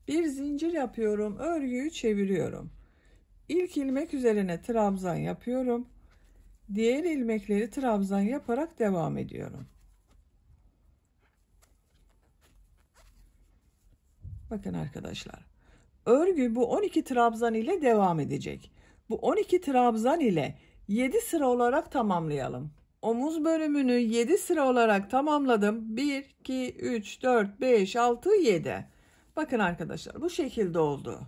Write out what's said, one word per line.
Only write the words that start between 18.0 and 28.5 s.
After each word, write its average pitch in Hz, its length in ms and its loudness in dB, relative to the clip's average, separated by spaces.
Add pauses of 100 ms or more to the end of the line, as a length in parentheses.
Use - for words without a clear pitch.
edecek. 131 520 -6 (380)
Bu 381 60 -2
on 294 200 0
iki 370 260 2
trabzan 247 580 2
ile 165 380 0 (300)
yedi 254 340 0
sıra 294 260 0
olarak 247 440 2
tamamlayalım. 151 800 -2 (300)
Omuz 285 440 -2
bölümünü 294 480 2
yedi 233 440 2
sıra 302 320 2
olarak 220 420 4
tamamladım. 233 840 2
Bir, 277 420 -4
iki, 262 360 -6
üç, - 480 -6
dört, 226 380 2
beş, 226 340 4
altı, 240 400 2
yedi. 165 500 2 (500)